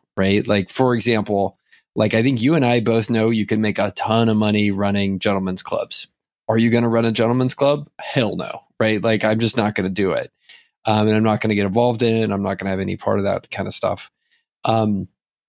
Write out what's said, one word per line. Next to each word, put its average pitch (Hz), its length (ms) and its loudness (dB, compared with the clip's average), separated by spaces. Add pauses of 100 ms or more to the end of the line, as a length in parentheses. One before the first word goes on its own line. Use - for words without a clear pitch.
(160)
right? 101 300 2
Like, 104 240 0
for 127 240 2
example, 104 640 -2 (360)
like, 107 200 2
I 113 80 2
think 127 180 0
you 135 140 4
and 147 100 2
I 120 160 2
both 113 300 0
know 113 180 2
you 110 160 0
can 110 160 0
make 107 180 0
a 101 120 0
ton 113 400 2
of 107 80 2
money 104 320 2
running 98 480 -2
gentlemen's 95 440 -2
clubs. - 440 -8 (420)
Are 113 80 0
you 113 140 4
gonna 117 180 2
run 113 160 2
a 117 80 0
gentlemen's 120 420 0
club? 147 440 -2
Hell 104 380 -2
no, - 260 -8 (160)
right? 110 240 0
Like, 110 220 0
I'm 107 160 2
just 113 180 0
not 107 160 0
gonna 92 160 -2
do 95 220 0
it. - 180 -4 (560)
Um, 107 220 2
and 107 80 2
I'm 107 80 2
not 107 180 2
gonna 107 140 0
get 101 100 0
involved 117 360 0
in 117 200 2
it. 107 100 -2
I'm 98 100 -2
not 98 160 -4
gonna 98 120 -6
have 95 100 -2
any 95 160 -4
part 104 220 -2
of 98 60 -2
that 95 260 -4
kind 98 160 -6
of 98 80 -8
stuff. - 360 -6 (540)
Um, 107 440 0 (400)